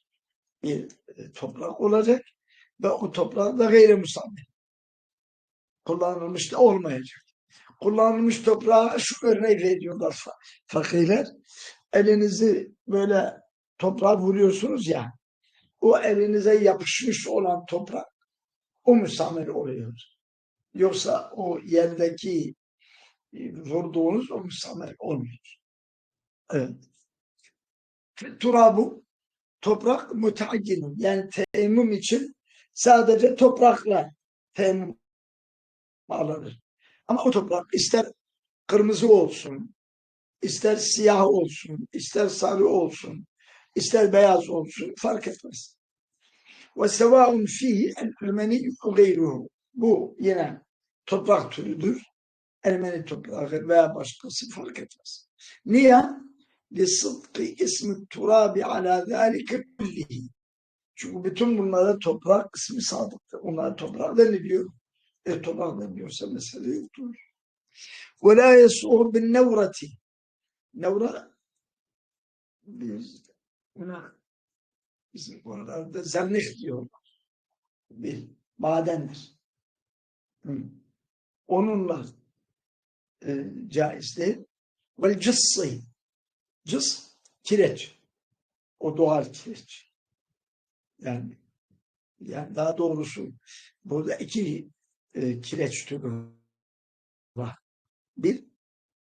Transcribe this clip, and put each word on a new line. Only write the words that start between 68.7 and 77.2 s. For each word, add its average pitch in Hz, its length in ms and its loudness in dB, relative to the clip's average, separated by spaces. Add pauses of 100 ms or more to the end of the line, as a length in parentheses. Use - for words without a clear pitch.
بِالنَّوْرَةِ. 226 760 2 (840)
Nevra, 202 600 -4 (1300)
biz 214 560 -16 (540)
buna, 180 400 -16 (1000)
bizim - 300 -20
oralarda 139 580 -14
zernih 185 560 -6
diyorlar. - 720 -14 (600)